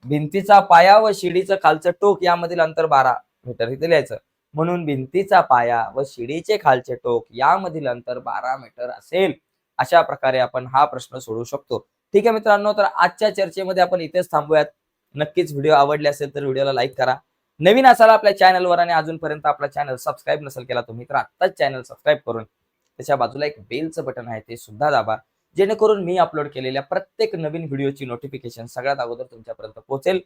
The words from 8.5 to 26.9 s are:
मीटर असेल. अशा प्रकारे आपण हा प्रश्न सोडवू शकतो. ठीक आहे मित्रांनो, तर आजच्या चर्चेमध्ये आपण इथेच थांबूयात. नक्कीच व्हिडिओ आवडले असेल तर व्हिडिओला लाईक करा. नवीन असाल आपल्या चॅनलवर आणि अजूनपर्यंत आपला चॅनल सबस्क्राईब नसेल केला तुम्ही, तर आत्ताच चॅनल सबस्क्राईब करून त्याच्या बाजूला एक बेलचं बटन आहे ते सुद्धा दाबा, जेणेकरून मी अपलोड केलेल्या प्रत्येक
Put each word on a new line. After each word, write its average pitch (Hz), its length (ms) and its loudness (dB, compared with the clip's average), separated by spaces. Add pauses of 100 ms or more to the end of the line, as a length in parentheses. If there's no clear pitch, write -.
मीटर 123 340 -14
असेल. 180 420 -4 (460)
अशा 160 240 4
प्रकारे 131 360 -2
आपण 127 280 -4
हा 131 180 2
प्रश्न 131 340 -8
सोडवू 117 260 -8
शकतो. 120 340 -8 (360)
ठीक 208 120 4
आहे 220 80 2
मित्रांनो, 214 380 2
तर 208 120 0
आजच्या 208 520 0
चर्चेमध्ये 185 460 -2
आपण 175 180 0
इथेच 175 320 -4
थांबूयात. 147 340 2 (480)
नक्कीच 151 380 -4
व्हिडिओ 147 220 0
आवडले 147 340 2
असेल 143 260 -6
तर 143 80 -8
व्हिडिओला 135 300 -2
लाईक 123 260 -4
करा. 127 180 0 (440)
नवीन 226 260 4
असाल 233 240 8
आपल्या 214 280 4
चॅनलवर 180 400 4
आणि 170 140 0
अजूनपर्यंत 156 540 -4
आपला 143 200 -2
चॅनल 139 300 -6
सबस्क्राईब 147 460 -6
नसेल 131 220 -14
केला 123 160 -4
तुम्ही, 117 280 -16
तर 139 60 -10
आत्ताच - 440 -4
चॅनल 139 240 -4
सबस्क्राईब - 440 -4
करून 113 180 -8
त्याच्या - 720 -8
बाजूला 131 300 -4
एक 147 140 -8
बेलचं 151 440 -10
बटन 123 240 -12
आहे 110 120 -10
ते 117 160 -16
सुद्धा 117 340 -4
दाबा, 110 260 -2 (400)
जेणेकरून 208 480 2
मी 180 140 -2
अपलोड 156 300 -2
केलेल्या 131 340 -6
प्रत्येक 190 540 -6